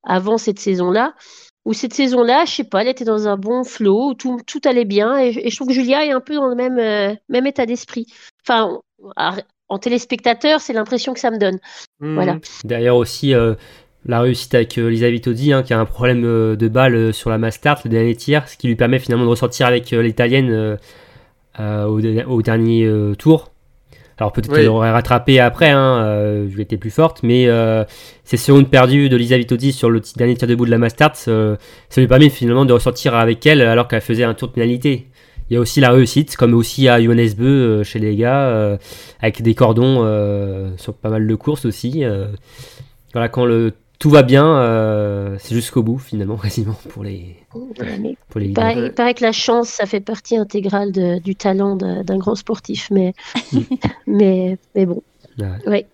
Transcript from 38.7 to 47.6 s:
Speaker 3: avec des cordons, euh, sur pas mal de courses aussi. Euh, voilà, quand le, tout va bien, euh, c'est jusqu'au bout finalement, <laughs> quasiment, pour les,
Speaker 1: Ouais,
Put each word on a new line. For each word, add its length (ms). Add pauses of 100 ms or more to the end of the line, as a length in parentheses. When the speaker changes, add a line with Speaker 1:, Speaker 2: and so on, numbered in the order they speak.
Speaker 3:
avec 220
des 140
cordons, 480
euh, 760
sur 160
pas 160
mal 180
de 80
courses 300
aussi. 400
Euh, 220 (840)
voilà, 160
quand 160
le, 280 (260)
tout 100
va 140
bien, 220 (120)
euh, 840
c'est 140
jusqu'au 300
bout 160
finalement, 380
<laughs> 40
quasiment, 360 (120)
pour 140
les, 320 (180)
Speaker 1:
Ouais, 460